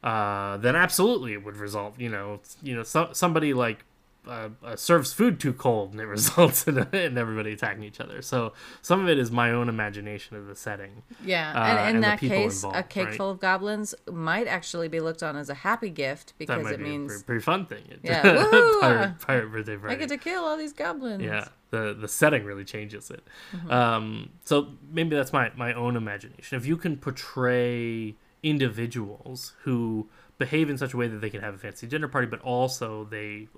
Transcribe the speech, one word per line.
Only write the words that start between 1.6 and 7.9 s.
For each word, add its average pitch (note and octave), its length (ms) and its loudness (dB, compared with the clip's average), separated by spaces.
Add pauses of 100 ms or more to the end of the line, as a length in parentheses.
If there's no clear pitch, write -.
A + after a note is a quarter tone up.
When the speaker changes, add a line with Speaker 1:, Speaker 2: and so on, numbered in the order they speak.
Speaker 1:
you A#2+ 100 -4
know, G2+ 320 -6
s-, - 220 -20
you C3 120 -6
know, A#2 80 -4
so, E3 280 0
somebody, D#3+ 420 2
like, A#2 320 0 (420)
uh, A2+ 220 -10 (140)
uh, A#2 120 -10
serves E3 380 4
food A3 260 4
too C3+ 140 2
cold G#2+ 380 0
and G#2+ 100 -12
it A2 40 -6
<laughs> - 20 -8
results A2+ 600 4
in, C#3+ 100 2 (160)
in C3+ 240 0
everybody A2 360 -2
attacking G#2 300 -6
each G#2+ 160 -14